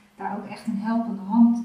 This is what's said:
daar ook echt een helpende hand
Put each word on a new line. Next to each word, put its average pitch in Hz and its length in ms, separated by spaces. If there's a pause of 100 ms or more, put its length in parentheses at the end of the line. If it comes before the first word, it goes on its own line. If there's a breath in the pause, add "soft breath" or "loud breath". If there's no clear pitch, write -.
(160 loud breath)
daar 196 200
ook 202 140
echt - 160
een 202 120
helpende 226 440
hand 233 420